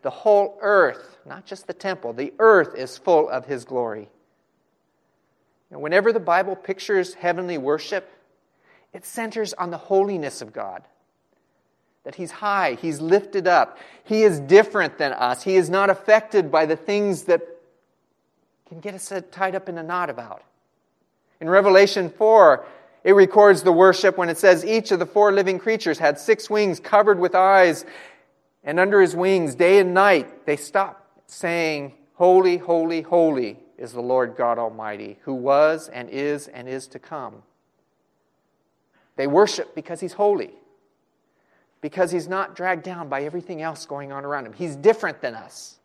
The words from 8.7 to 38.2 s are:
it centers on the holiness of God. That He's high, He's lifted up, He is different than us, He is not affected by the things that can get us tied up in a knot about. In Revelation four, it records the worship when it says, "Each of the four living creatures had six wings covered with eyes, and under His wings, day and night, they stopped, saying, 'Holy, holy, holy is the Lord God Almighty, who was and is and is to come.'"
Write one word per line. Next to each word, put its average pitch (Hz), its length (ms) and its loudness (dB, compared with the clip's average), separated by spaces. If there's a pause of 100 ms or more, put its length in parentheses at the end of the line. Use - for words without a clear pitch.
it - 100 -20
centers 220 500 -10
on 180 160 -10
the 170 80 -12
holiness 196 640 -4
of 110 120 -18
God. 98 300 -14 (1200)
That 139 100 -16
He's 175 160 -12
high, 196 480 -2
He's 151 220 -8
lifted 190 460 0
up, 165 300 2 (280)
He 220 180 0
is 180 160 4
different 185 580 4
than 143 140 -2
us, 123 320 -4
He 190 140 0
is 165 120 2
not 196 200 2
affected 208 640 2
by 160 160 2
the 156 100 -2
things 202 460 -4
that 170 180 2 (1300)
can 165 120 -20
get 202 140 -12
us 185 180 -16 (200)
tied 185 240 -4
up 190 120 -8
in 175 100 -10
a 165 60 -10
knot 175 260 -6
about. 117 340 -14 (1000)
In 160 80 -8
Revelation 196 640 4
four, 214 520 6 (400)
it 185 100 4
records 196 500 6
the 185 80 2
worship 185 460 4
when 175 120 -2
it 165 80 -6
says, 180 280 4
"Each 220 260 -2
of 185 80 0
the 170 80 -4
four 208 240 2
living 196 260 0
creatures 196 400 -4
had 147 220 0
six 220 280 -2
wings 214 320 -2
covered 208 400 2
with 180 140 -2
eyes, 185 520 4 (760)
and 156 160 -4
under 202 220 4
His 165 140 2
wings, 175 400 -2
day 175 240 4
and 185 140 0
night, 185 520 0
they 151 120 -4
stopped, - 720 -10
saying, 160 640 -6 (220)
'Holy, 180 420 4
holy, 165 440 -4
holy 160 640 -2 (140)
is 117 160 -16
the 120 80 -12
Lord 123 340 -2
God 117 240 -2
Almighty, 107 640 -10
who 135 100 -10
was 147 560 0
and 120 200 -16
is 143 380 -8
and 123 200 -20
is 131 220 -12
to 127 100 -20
come.'" 113 440 -16 (1700)